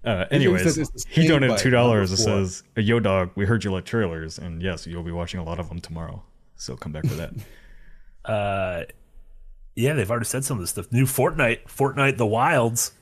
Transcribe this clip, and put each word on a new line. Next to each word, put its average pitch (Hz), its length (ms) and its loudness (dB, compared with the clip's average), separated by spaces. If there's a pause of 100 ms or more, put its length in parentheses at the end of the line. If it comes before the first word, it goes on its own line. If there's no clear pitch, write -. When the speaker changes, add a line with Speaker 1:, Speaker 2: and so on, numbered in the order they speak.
Speaker 1:
Uh, 95 240 0
Speaker 2:
It 139 60 2
even 175 200 4
Speaker 1:
anyways, - 60 0
Speaker 2:
says 160 160 2
it's 156 120 -2 (140)
the - 60 -
Speaker 1:
he 160 120 4
Speaker 2:
same, 160 100 6
Speaker 1:
donated 135 240 4
Speaker 2:
but - 20 0
Speaker 1:
two 127 120 2
dollars. 117 420 4
It 98 140 0
Speaker 2:
number 104 160 2
four. 95 40 0
Speaker 1:
says, 90 160 -10 (140)
"Yo, 113 240 4
dog, 95 340 2
we 101 100 0
heard 107 200 2
you 101 80 -2
like 92 120 -4
trailers, 82 540 -2
and 82 240 -8
yes, 90 240 -4
you'll 85 160 -8
be 85 100 -8
watching 85 280 -6
a 85 40 -6
lot 82 140 -6
of 87 120 -6
'em 85 100 -8
tomorrow. 82 420 -10 (340)
So - 200 -12
come - 160 -10
back 78 140 -6
for 113 100 -2
that." 82 220 -8
Speaker 3:
<laughs> - 60 -14 (800)
Uh, 98 580 -4 (920)
yeah, 123 160 2
they've 110 180 0
already 117 160 -2
said 135 180 -4
some 139 120 -2
of 101 60 -4
this 85 80 -6
stuff. - 200 -8
New 127 140 4
Fortnite, 127 640 0
Fortnite 135 480 0
The 120 100 2
Wilds. 120 760 2